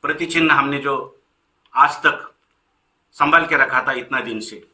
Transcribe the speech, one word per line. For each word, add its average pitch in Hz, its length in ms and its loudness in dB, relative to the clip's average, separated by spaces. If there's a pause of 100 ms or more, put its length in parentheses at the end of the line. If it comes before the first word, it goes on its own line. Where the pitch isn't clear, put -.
प्रतिचिन्ह 160 500 0
हमने 139 260 0
जो 139 160 -2 (760)
आज 139 300 4
तक - 280 0 (840)
संभाल 160 300 4
के 160 120 -2
रखा 131 300 2
था 135 60 -2
इतना 127 280 -6
दिन 110 180 -6
से 107 240 -14 (100)